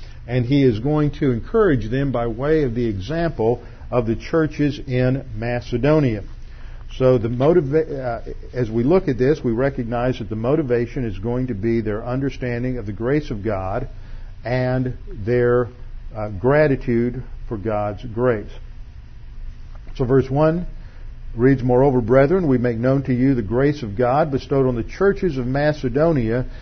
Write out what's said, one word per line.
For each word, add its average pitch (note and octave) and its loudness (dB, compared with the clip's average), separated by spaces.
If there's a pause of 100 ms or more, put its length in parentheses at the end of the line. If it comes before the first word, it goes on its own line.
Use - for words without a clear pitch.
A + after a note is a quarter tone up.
(260)
And A#2+ 0
he C#3 4
is G#2+ 4
going D3 2
to C#3 0
encourage B2 2
them C3+ 0
by A#2+ 0
way C#3 2
of A#2+ -2
the A#2+ 0
example A#2 -2 (280)
of A#2+ 0
the A2+ 0
churches D3 0
in B2+ 0 (120)
Macedonia. A#2+ 0 (720)
So B2+ 4
the A2 0
motiva-, D3 2
uh, B2+ -6 (200)
as B2 -2
we A2+ 0
look F3 4
at A#2 0
this, C3+ 2
we A#2+ 0
recognize B2 0
that G#2 -8
the G#2+ -6
motivation A#2+ 0
is G2 -4
going A#2+ -2
to A#2+ -4
be A2+ 0
their G#2+ -4
understanding B2+ -4
of G#2+ -8
the G#2+ -6
grace C#3 -2
of G#2 -6
God G#2 -2 (560)
and B2+ 0 (140)
their, A#2+ 2 (460)
uh, G#2+ -6
gratitude B2+ 2 (260)
for A#2+ -6
God's G#2 -4
grace. A2+ 0 (1500)
So C#3 0
verse B2+ 4
one D#3+ 2 (680)
reads, B2 4
"Moreover, B2+ 4
brethren, C#3 4
we B2+ 4
make A#2 0
known C3 2
to C3 0
you C3 4
the A#2+ -2
grace C3 2
of G#2 -6
God C3+ 2
bestowed C3+ 2
on B2+ 2
the A2+ -2
churches F#3+ 0
of B2 -2
Macedonia, C3+ 2 (160)